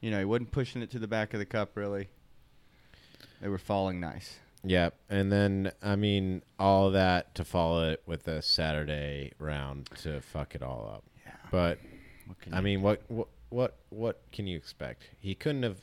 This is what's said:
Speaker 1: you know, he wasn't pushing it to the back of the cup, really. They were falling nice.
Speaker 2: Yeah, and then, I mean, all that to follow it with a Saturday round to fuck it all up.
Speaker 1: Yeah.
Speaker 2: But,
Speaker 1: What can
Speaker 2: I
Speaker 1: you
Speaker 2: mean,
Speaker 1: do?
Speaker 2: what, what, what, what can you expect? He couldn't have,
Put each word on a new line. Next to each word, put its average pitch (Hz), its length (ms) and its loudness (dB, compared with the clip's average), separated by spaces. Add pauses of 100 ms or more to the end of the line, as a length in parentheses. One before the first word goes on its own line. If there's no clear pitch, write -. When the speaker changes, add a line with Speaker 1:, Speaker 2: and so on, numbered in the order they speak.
Speaker 1:
you 110 100 -4
know, 101 80 0
he 95 60 0
wasn't 117 260 -2
pushing 127 300 -4
it 113 100 -10
to 127 80 -8
the 107 100 -6
back 107 240 -2
of 107 60 -4
the 101 60 -4
cup, 104 300 -4
really. 101 320 -4 (1300)
They 101 80 -6
were 98 80 -2
falling 95 420 -2
nice. - 400 -10 (240)
Speaker 2:
Yeah, 90 260 6 (200)
and 98 220 2
then, 101 400 4 (100)
I 101 140 0
mean, 98 460 2 (160)
all 98 340 6
that 92 440 4
to 87 100 -4
follow 82 460 2
it 80 140 -6
with 82 220 -6
a 78 140 -2
Saturday 73 960 -2
round 69 500 -6 (140)
to 73 180 -6
fuck - 340 -8
it 65 80 -10
all 58 320 -8
up. 52 80 -18 (220)
Speaker 1:
Yeah. - 60 -18 (200)
Speaker 2:
But, 87 280 2 (480)
Speaker 1:
What 92 140 -16
can 82 120 -10
Speaker 2:
I 90 40 -2
Speaker 1:
you 95 60 0
Speaker 2:
mean, 101 160 2
Speaker 1:
do? 98 60 0
Speaker 2:
what, 104 240 4
what, 113 180 -4 (220)
what, 123 280 -2 (120)
what 110 320 -4 (120)
can 101 140 -6
you 90 100 -4
expect? - 460 -12 (160)
He 98 160 -6
couldn't 143 280 -2
have, 101 180 -4